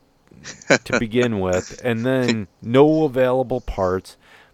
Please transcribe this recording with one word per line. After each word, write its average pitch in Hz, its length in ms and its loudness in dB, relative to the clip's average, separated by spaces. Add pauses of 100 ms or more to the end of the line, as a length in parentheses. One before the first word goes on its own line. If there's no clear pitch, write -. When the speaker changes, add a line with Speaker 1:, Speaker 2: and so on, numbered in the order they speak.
(840)
Speaker 1:
to 127 120 -2
Speaker 2:
<laughs> - 20 -2
Speaker 1:
begin 117 420 -2
with, 92 420 -2
and 117 220 -2
then 120 420 -2 (140)
no 151 420 4
available 127 580 0
parts. 92 540 -4 (380)